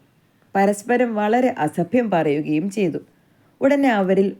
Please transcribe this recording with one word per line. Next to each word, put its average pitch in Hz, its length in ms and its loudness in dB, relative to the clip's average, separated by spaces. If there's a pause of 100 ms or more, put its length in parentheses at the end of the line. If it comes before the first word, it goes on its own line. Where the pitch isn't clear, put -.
(540)
പരസ്പരം 220 600 0
വളരെ 233 440 0
അസഭ്യം 180 520 -2
പറയുകയും 156 600 0
ചെയ്തു. 180 280 -2 (640)
ഉടനെ 277 320 2
അവരിൽ 190 480 0